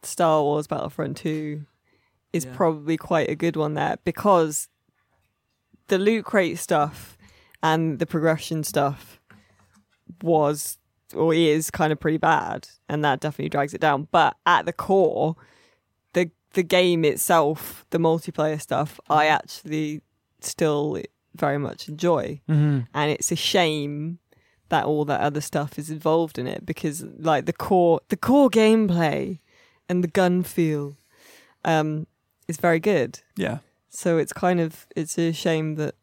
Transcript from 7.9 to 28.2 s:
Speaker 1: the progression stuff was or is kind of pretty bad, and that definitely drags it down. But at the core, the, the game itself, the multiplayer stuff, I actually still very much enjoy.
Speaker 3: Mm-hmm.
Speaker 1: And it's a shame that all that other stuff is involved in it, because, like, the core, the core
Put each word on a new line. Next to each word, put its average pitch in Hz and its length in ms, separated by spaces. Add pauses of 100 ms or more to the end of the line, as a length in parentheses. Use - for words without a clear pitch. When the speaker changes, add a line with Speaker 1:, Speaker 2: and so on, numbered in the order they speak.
Speaker 1:
the 165 80
progression 160 560
stuff - 560 (1040)
was 151 540 (360)
or 165 200
is 160 360
kind 156 240
of 151 60
pretty 160 180
bad, 156 500 (220)
and 151 160
that 147 140
definitely 147 300
drags 147 260
it - 60
down. 147 300
But 151 340
at 143 200
the 170 80
core, 165 600 (800)
the, 175 180 (220)
the 190 100
game 175 420
itself, 156 880
the 185 80
multiplayer 160 640
stuff, - 380 (100)
I 151 180
actually 156 720 (380)
still 151 600 (360)
very 143 220
much - 320
enjoy. 151 500 (100)
Speaker 3:
Mm-hmm. 147 300 (140)
Speaker 1:
And 147 180
it's - 200
a 175 40
shame 156 840 (500)
that 160 160
all 151 200
that 143 140
other 147 220
stuff 147 360
is 151 140
involved 156 480
in 123 80
it, - 180
because, 165 380 (160)
like, 151 260
the 170 80
core, 175 540
the - 100
core 269 320